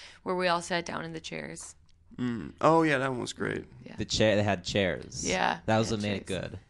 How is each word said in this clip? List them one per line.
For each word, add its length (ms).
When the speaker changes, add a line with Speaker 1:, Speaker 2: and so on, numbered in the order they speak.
Speaker 1:
where 120
we 140
all 120
sat 240
down 200
in 80
the 80
chairs. 540
Speaker 2:
Mm. 420
Oh, 240
yeah, 140
that 120
one 120
was 100
great. 320
Speaker 1:
Yeah. 120
Speaker 3:
The 80
chair, 300
they 80
had 220
chairs. 600
Speaker 1:
Yeah, 400
Speaker 3:
That 120
was 120
Speaker 1:
they 60
Speaker 3:
what 80
Speaker 1:
had 80
Speaker 3:
made 100
it 60
Speaker 1:
chairs. 140
Speaker 3:
good. 80